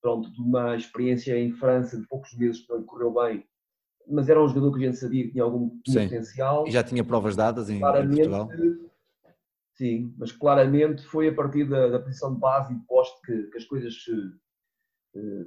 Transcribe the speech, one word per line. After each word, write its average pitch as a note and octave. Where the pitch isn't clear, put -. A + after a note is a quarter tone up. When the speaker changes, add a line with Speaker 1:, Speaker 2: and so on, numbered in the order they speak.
Speaker 1:
pronto, A2+
de A#2
uma A#2+
experiência B2
em A#2+
França B2+
de G#2+
poucos C3+
meses A#2
que -
não A#2
lhe A2+
correu A#2+
bem, A2+
mas C#3+
era D#3
um D3
jogador C#3
que C3
a C3
gente B2
sabia B2+
que A#2
tinha B2+
algum, A#2+
tinha B2
Speaker 2:
Sim. G2+
Speaker 1:
potencial. C3
Speaker 2:
E -
já A#2
tinha A#2+
provas G#2+
dadas A2
em, G#2
em -
Speaker 1:
Claramente, C#3
Speaker 2:
Portugal. G3
Speaker 1:
sim, A#2+
mas -
claramente C#3+
foi D#3
a D#3
partir C#3+
da, C3
da B2
posição C3
de A#2+
base C3
e A#2+
de A#2
poste B2+
que, A2
que G#2
as A2+
coisas A#2+
se, A#2+
eh, G2